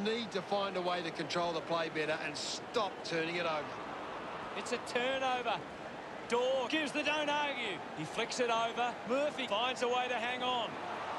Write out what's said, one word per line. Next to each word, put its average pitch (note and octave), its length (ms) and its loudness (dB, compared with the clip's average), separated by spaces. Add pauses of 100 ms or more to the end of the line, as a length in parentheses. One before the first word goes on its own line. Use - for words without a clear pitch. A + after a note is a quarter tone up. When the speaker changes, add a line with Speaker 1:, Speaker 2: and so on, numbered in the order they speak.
Speaker 1:
need A3 280 0
to F#3 100 0
find G3 340 0
a F#3 60 2
way F3+ 220 2
to E3 80 -2
control E3+ 420 0
the D#3+ 80 0
play E3 320 0
better D#3 320 2
and D3+ 100 -4
stop - 560 -2 (140)
turning E3 320 0
it F3 80 0
over. D#3 180 0 (920)
Speaker 2:
It's G#3 160 -4
a A#3 140 0
turnover. B3+ 680 2 (720)
Dorr B3+ 400 4
gives D4 240 2
the D4 120 0
don't D4 260 2
argue. C4+ 480 0 (200)
He D#3 60 -4
flicks A3+ 380 0
it A#3+ 80 4
over. A3+ 440 2 (140)
Murphy C4 400 2
finds B3+ 360 2
a B3 40 4
way B3 220 4
to B3 60 2
hang B3 280 0
on. B3 260 2 (500)